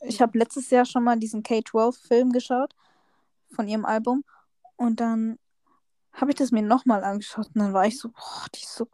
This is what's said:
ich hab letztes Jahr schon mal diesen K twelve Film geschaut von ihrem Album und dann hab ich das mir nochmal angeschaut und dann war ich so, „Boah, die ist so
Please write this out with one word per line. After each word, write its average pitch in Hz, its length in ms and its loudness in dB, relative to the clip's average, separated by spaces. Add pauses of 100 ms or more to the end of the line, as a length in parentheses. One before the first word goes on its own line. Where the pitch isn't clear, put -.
ich - 180 -4
hab 233 140 2
letztes 233 360 -2
Jahr 247 140 6
schon 247 200 -2
mal 240 140 2
diesen 220 240 -6
K 220 200 -2
twelve 226 360 0
Film 247 340 2
geschaut 254 420 -2 (800)
von 208 160 -6
ihrem 214 160 -2
Album 240 400 0 (520)
und 233 240 0
dann 226 380 -2 (760)
hab 262 160 0
ich 285 60 4
das 269 160 0
mir 220 120 2
nochmal 220 420 4
angeschaut 202 500 -6
und 214 60 2
dann 202 120 2
war 190 140 4
ich 226 120 -2
so, 233 120 -12
„Boah, - 440 -14
die - 60 -16
ist - 140 -16
so 233 200 -6